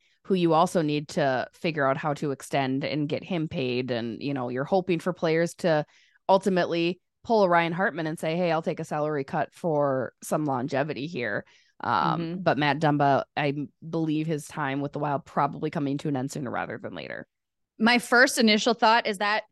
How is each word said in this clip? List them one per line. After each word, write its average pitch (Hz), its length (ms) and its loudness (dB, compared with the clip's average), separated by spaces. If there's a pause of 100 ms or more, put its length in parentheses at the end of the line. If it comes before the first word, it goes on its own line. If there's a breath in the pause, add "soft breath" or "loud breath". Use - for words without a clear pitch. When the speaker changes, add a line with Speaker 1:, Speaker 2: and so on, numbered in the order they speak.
(260)
Speaker 1:
who - 80 0
you 170 200 4
also 175 280 4
need 147 280 -2
to 135 440 0
figure 156 340 0
out 135 100 2
how 151 180 -2
to 147 160 -4
extend 135 520 -2
and 147 240 -2
get 139 160 -4
him 160 240 -4
paid. 127 440 -4
And, 117 300 -6
you 139 120 -6
know, 123 160 -6
you're 127 160 -4
hoping 185 340 0
for 180 140 -4
players 165 420 0
to 156 300 2 (420 soft breath)
ultimately 175 720 2 (260)
pull 220 180 4
a 185 40 6
Ryan 170 240 4
Hartman 170 340 -2
and 160 140 -6
say, 160 160 -2
"Hey, 175 160 2
I'll 160 100 0
take 165 200 -4
a - 20 -8
salary 151 400 -2
cut - 300 -4
for 143 680 0
some 156 220 -2
longevity 139 640 -2
here." 120 380 -4 (340 soft breath)
Um, 80 420 0
Speaker 2:
Mm-hmm. 170 200 -6
Speaker 1:
but 156 160 0
Matt 147 220 0
Dumba, 147 440 2 (140)
I 143 120 0
m-, 143 200 -6 (180)
believe 160 400 -2
his 151 180 -4
time 139 360 -4
with 143 100 -4
the 156 80 -8
Wild 147 240 -2
probably 156 460 -2
coming 143 300 -2
to 156 100 -4
an 139 80 -2
end 131 140 -4
sooner 135 200 -8
rather 92 260 -6
than 107 180 -10
later. 64 300 -10 (540)
Speaker 2:
My 233 200 4
first 247 400 4
initial 220 340 4
thought 226 340 4
is 202 120 -2
that 208 320 0